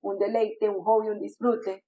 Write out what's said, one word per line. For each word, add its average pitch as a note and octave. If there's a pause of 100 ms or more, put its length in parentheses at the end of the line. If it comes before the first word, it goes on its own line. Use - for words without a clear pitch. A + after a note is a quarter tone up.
un G3+
deleite, G#3+
un F#3+
hobby, A3
un G#3
disfrute. G#3+